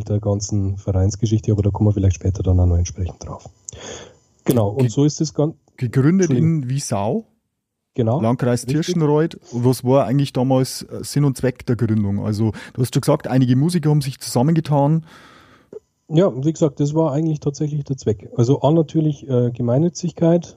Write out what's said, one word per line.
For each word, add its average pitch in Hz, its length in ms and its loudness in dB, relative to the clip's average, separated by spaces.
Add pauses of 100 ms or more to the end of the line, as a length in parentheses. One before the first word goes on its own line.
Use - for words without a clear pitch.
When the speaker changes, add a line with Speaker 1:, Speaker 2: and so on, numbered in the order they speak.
Speaker 1:
der 104 160 -2
ganzen 101 580 -2
Vereinsgeschichte, 104 720 0
aber 101 120 2
da 101 80 2
kommen 107 180 2
wir 104 60 2
vielleicht 95 200 2
später 90 300 -2
dann 87 160 2
auch 90 60 4
noch 87 100 2
entsprechend 87 500 -4
drauf. - 240 -14 (960)
Genau, 117 240 2
und 107 140 0
Speaker 2:
Ge- 127 60 4
Speaker 1:
so 139 160 2
ist 151 160 0
es 160 140 -2
ganz 156 220 0 (200)
Speaker 2:
Gegründet 151 540 2
Speaker 1:
Entschuldigung. 156 320 2
Speaker 2:
in 123 80 -8
Wiesau? 131 540 -2 (680)
Speaker 1:
Genau. 117 280 0
Speaker 2:
Landkreis 120 400 0
Speaker 1:
Richtig. 143 240 -2
Speaker 2:
Tirschenreuth. 156 520 0 (140)
Und 120 140 -2
was 127 180 2
war 127 220 4
eigentlich 135 260 0
damals, 131 520 0
äh, 110 180 -12
Sinn 143 240 0
und 135 100 2
Zweck - 300 -4
der 123 100 0
Gründung? 104 480 0
Also, 104 280 0 (200)
du - 80 -8
hast 123 140 -2
schon 139 80 0
gesagt, - 260 0
einige 127 260 2
Musiker 156 360 0
haben 151 100 4
sich 135 180 -8
zusammengetan. 156 840 0 (1040)
Speaker 1:
Ja, 175 240 4 (100)
wie 156 120 0
gesagt, 151 260 0
das 147 140 0
war 160 180 2
eigentlich 156 280 -2
tatsächlich 147 440 -4
der 135 140 -6
Zweck. - 360 -4
Also, 127 280 2
A, 135 100 4
natürlich, 156 560 0
äh, 123 220 2
Gemeinnützigkeit. 165 1080 0